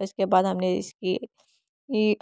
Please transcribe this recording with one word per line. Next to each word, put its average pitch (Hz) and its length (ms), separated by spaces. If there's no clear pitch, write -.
इसके 196 260
बाद 190 180
हमने 185 300
इसकी 196 420
ये 214 320